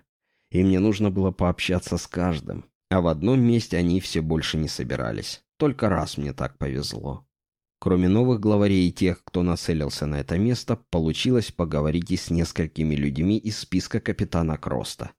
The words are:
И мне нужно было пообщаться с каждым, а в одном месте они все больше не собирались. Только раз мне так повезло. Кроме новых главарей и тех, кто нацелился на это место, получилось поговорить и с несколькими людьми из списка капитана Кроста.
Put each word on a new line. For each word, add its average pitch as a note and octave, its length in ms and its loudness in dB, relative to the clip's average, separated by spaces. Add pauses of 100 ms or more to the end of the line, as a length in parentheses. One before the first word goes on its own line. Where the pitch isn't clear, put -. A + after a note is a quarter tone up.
(520)
И F2+ 120 4
мне F#2+ 160 4
нужно G#2 320 2
было F#2+ 200 2
пообщаться F2+ 640 -2
с - 100 -8
каждым, E2+ 580 -4 (240)
а F#2 120 2
в E2+ 60 2
одном F2+ 340 2
месте A#2 360 2
они F2 220 4
все E2+ 220 -2
больше D#2+ 360 0
не D#2 100 -2
собирались. A#1+ 760 -6 (140)
Только C3 320 0
раз E2 280 -2
мне C#2+ 160 -4
так - 240 -8
повезло. C#2 720 -6 (520)
Кроме F2+ 280 4
новых A#2 320 4
главарей G2+ 500 4
и - 20 -4
тех, F2+ 320 0
кто F2+ 200 -2
нацелился D#2+ 600 -2
на D2 140 -2
это E2 180 -2
место, A#2+ 420 0 (100)
получилось F2+ 640 0
поговорить D#2 600 -2
и F2+ 60 0
с - 120 -6
несколькими D#2+ 640 0
людьми D2 420 0
из G#2+ 220 -6
списка - 400 -2
капитана E2+ 580 -2
Кроста. - 600 -8